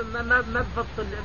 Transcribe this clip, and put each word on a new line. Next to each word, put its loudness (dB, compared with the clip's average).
ما، -2
ما، 6
ما 2
بفصل -2